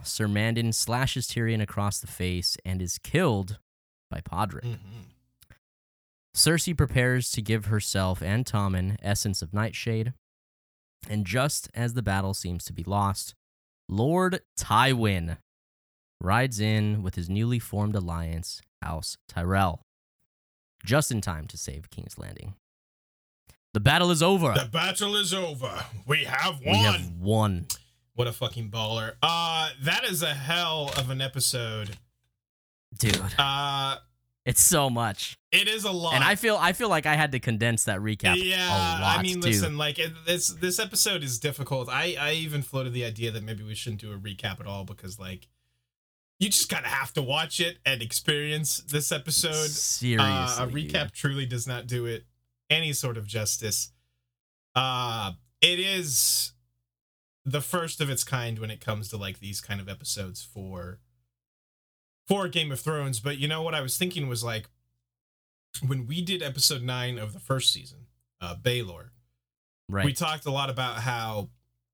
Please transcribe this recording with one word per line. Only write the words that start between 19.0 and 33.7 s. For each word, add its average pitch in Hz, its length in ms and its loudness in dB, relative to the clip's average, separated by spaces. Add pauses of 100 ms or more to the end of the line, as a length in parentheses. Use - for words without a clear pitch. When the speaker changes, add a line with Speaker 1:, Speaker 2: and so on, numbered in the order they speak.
Speaker 1:
Tyrell, 92 540 2 (1000)
just 135 280 2
in 110 100 0
time 80 260 -4
to - 100 -14
save - 340 -10
King's - 260 -14
Landing. - 380 -12 (1160)
The 107 60 4
battle 156 320 6
is 160 120 4
over. 170 300 6
Speaker 2:
The 127 180 2
battle 190 440 0
is 190 200 0
over. 151 500 -4 (220)
We 147 180 2
have 147 340 0
Speaker 1:
We 147 180 2
have 90 340 4
Speaker 2:
won. 85 80 -8
Speaker 1:
won. 101 480 2 (480)
Speaker 2:
What 120 120 2
a 117 60 -6
fucking 117 380 -6
baller. 113 500 -4
Uh, 165 480 2 (140)
that 190 200 2
is 185 200 0
a 151 100 0
hell 156 640 0
of 131 140 -2
an 131 100 -2
episode. 113 680 -2 (1080)
Speaker 1:
Dude. 95 240 2 (160)
Speaker 2:
Uh, 139 600 2 (480)